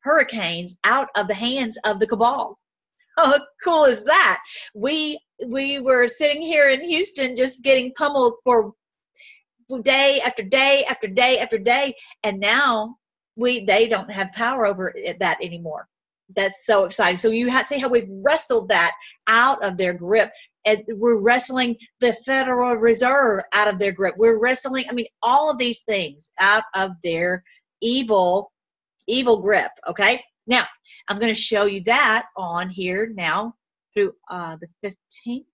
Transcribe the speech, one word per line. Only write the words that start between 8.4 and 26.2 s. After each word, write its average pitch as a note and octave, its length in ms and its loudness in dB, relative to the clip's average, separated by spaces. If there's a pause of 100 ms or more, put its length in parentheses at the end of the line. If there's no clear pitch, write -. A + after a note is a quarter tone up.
for A3 300 2 (1080)
day C4+ 420 2
after A3+ 180 -6
day C4+ 460 2
after A#3 180 -6
day B3 320 2
after A#3 180 -2
day, B3 360 0 (300)
and G3 180 -4
now A#3 560 0 (400)
we, A#3+ 260 0
they G3+ 240 4
don't G#3+ 240 -4
have G3 220 -6
power A#3+ 320 -2
over F#3 300 -4
it, F3 240 -8
that F3+ 220 -2
anymore. E3+ 460 -12 (480)
That's G3 300 -4
so G3 200 4
exciting. F#3 320 0
So A3 120 0
you A#3 220 0
ha-, B3+ 160 0
see C#4+ 120 -4
how B3+ 100 -4
we've A#3 180 0 (160)
wrestled B3+ 460 0
that E3+ 240 2 (340)
out A#3+ 360 4
of F#3 140 -4
their F3+ 160 0
grip, F3+ 380 0 (340)
and G#3+ 140 4 (140)
we're A3 260 2
wrestling B3 560 2 (240)
the A#3+ 140 2 (120)
Federal B3+ 500 0
Reserve A#3 680 2 (100)
out G#3 140 2
of G3+ 100 -2
their G3 140 -2
grip. F#3 260 -2
We're A3+ 220 4
wrestling, B3+ 500 -2
I A3+ 40 -8
mean, A#3+ 120 -4 (160)
all C#4 300 4
of C4 80 -4
these A#3+ 220 -2
things E3 480 -6 (100)